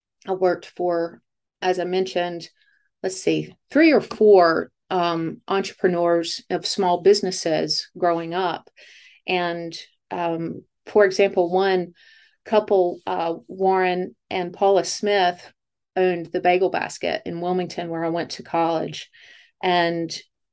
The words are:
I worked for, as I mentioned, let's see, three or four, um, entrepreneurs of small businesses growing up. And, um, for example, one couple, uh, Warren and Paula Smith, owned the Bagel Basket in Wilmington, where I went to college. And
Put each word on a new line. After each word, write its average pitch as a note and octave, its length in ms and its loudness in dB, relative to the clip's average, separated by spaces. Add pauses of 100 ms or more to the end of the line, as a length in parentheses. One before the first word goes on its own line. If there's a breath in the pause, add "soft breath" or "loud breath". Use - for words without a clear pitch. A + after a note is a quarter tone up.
(280)
I F#3+ 40 -4
worked F#3 340 0 (100)
for, E3+ 460 -4 (400)
as F#3 160 0
I F3 60 -2
mentioned, F3+ 680 -4 (540)
let's F#3 180 -6
see, D#3 320 -2 (160)
three D#4 220 6
or B3 100 6
four, F#3 720 6 (180)
um, E3 580 -2
entrepreneurs F3 1040 0
of E3+ 160 -4
small F3+ 360 0
businesses E3+ 920 0
growing E3+ 380 -2
up. F3+ 380 -4 (560 soft breath)
And, E3+ 500 -4 (320)
um, E3+ 540 -6 (240)
for G#3 180 4
example, F#3+ 460 2
one F#3 420 0 (500 soft breath)
couple, F#3+ 600 2
uh, E3+ 300 -4 (120)
Warren F#3 680 0 (160)
and F3+ 200 -4
Paula G3 320 2
Smith, F#3 640 -2 (500)
owned F3+ 320 0
the F3+ 140 -6
Bagel F3+ 300 2
Basket - 540 -4
in E3+ 140 -8
Wilmington, F3 500 -4
where E3 140 -6
I E3 60 -2
went E3 220 -6
to - 120 -12
college. D#3+ 680 -2 (500 soft breath)
And E3+ 500 0 (420)